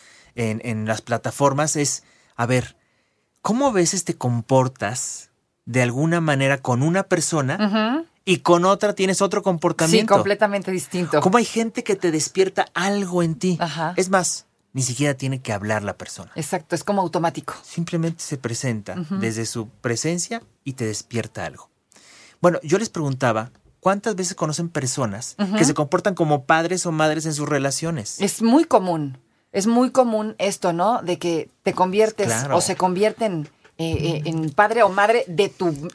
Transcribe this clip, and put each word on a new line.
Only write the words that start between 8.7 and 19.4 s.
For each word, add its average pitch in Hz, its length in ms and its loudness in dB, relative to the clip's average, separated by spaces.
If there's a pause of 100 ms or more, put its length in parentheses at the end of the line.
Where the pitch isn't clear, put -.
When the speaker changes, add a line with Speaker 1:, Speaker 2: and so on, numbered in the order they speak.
Speaker 1:
tienes 190 280 0
otro 196 220 0
comportamiento? 180 680 2
Speaker 2:
Sí, 202 40 6
completamente 202 540 0
distinto. 175 500 0
Speaker 1:
¿Cómo 185 160 4
hay 226 80 4
gente 226 380 -4
que 202 120 0
te 175 160 0
despierta 185 640 0
algo 180 500 0
en 160 120 0
ti? 180 260 0
Speaker 2:
Ajá. 165 340 -4
Speaker 1:
Es 185 140 0
más, - 380 0 (260)
ni 135 80 -4
siquiera 127 320 0
tiene 131 280 -4
que 120 120 -6
hablar 104 300 -2
la 101 140 -6
persona. - 380 -16
Speaker 2:
Exacto, 160 400 -4
es - 80 -6
como 202 180 0
automático. 165 520 -2 (100)
Speaker 1:
Simplemente 165 600 -4
se 143 140 -8
presenta 113 640 -6
Speaker 2:
Ujú. 156 180 -6
Speaker 1:
desde 110 280 -2